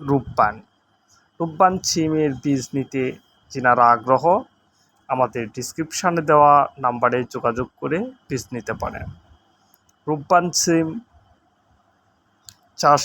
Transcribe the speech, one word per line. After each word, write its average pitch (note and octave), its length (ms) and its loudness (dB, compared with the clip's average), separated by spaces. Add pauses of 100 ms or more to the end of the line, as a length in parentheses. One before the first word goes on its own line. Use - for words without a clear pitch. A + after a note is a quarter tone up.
রূপবান। A#2+ 480 0 (840)
রূপবান E3+ 340 0 (100)
সিমের D#3 480 -2 (120)
বীজ C#3 200 -2 (100)
নিতে C3+ 300 -4 (480)
যিনারা B2 400 4
আগ্রহ, A#2+ 340 2 (840)
আমাদের B2 340 -2 (120)
ডেসক্রিপশনে D#3+ 640 -4
দেওয়া D3 320 6 (260)
নাম্বারে B2 400 0 (140)
যোগাযোগ A#2+ 340 -4 (140)
করে C#3 160 -4 (300)
বীজ C3 240 -8
নিতে A#2 220 -10
পারেন। A2 320 -10 (1000)
রূপবান D#3 440 0
সিম E3 360 0 (1900)
চাষ D3 240 4